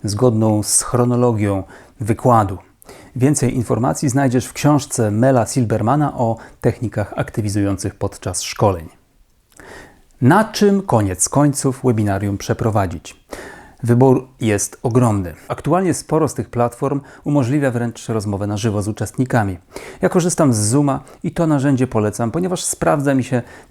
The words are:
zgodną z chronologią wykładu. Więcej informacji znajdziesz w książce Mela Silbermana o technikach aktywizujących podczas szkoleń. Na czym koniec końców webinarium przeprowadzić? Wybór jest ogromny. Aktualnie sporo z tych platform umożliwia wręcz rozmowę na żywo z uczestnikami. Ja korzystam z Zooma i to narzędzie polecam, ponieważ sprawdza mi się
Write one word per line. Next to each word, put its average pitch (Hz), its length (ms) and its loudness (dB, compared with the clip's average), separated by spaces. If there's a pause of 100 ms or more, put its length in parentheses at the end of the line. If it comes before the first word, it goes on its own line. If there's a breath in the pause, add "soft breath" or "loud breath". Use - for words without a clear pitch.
zgodną 110 600 2
z - 180 -2
chronologią 120 800 0 (360 loud breath)
wykładu. 104 580 2 (580 loud breath)
Więcej 131 400 0
informacji 131 540 0
znajdziesz 127 360 2
w - 80 -16
książce 131 580 0
Mela 117 340 4
Silbermana 120 720 0
o 113 200 0 (240 loud breath)
technikach 107 540 -2
aktywizujących 101 800 -2
podczas - 460 -6
szkoleń. 90 480 -2 (1300 loud breath)
Na 170 220 6
czym 202 380 2
koniec 104 480 0
końców 139 540 0
webinarium 104 540 0
przeprowadzić? 101 880 -4 (580 loud breath)
Wybór 127 440 4 (140)
jest 104 420 -2
ogromny. 113 500 2 (140)
Aktualnie 165 460 0
sporo 151 340 -2
z 127 60 -4
tych - 160 -8
platform 135 520 -2 (220 loud breath)
umożliwia 139 480 2
wręcz 117 380 -6
rozmowę 104 380 -2
na 107 100 -4
żywo 104 240 0
z 95 60 -4
uczestnikami. 110 720 -2 (440 loud breath)
Ja 185 80 2
korzystam 165 440 2
z 107 40 2
Zooma 135 420 0 (240 loud breath)
i 160 80 -4
to 170 160 0
narzędzie 135 400 2
polecam, 107 440 0
ponieważ 175 320 -4
sprawdza 147 500 0
mi 131 100 2
się 123 180 -2 (300 loud breath)